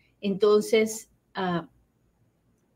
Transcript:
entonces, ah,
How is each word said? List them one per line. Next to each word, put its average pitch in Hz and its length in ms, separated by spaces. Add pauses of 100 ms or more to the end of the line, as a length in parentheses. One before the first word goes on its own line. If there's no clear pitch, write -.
(200)
entonces, 208 920 (220)
ah, 180 340 (1080)